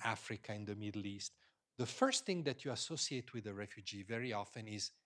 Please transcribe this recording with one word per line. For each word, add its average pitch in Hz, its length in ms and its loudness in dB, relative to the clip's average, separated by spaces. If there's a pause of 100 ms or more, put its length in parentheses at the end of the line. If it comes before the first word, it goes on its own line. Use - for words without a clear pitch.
Africa, 110 500 -2
in 104 120 -4
the 104 100 0
Middle 104 300 -2
East, 101 280 -4 (440)
the 123 80 4
first 262 400 6
thing 180 180 2
that 139 200 0
you 143 80 0
associate 131 640 0
with 110 140 -2
a 104 60 -2
refugee 101 500 -6
very 117 300 0
often 107 340 -2
is 107 240 -2 (140)